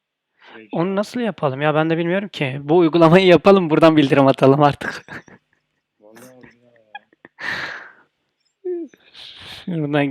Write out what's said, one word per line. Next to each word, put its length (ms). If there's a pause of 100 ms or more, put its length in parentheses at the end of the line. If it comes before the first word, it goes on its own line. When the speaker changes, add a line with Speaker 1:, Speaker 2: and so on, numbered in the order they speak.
(560)
Speaker 1:
Direkt 180
Speaker 2:
Onu 140
Speaker 1:
şey 80
Speaker 2:
nasıl 240
Speaker 1:
yapıyor. 80
Speaker 2:
yapalım 340
ya? 140
Ben 140
de 80
bilmiyorum 320
ki. 340
Bu 140
uygulamayı 480
yapalım, 440
buradan 280
bildirim 300
atalım 360
artık. 420
<laughs> 200 (760)
Speaker 1:
Vallahi 360
hocam 280
ya. 80 (3000)
Speaker 2:
Şuradan 460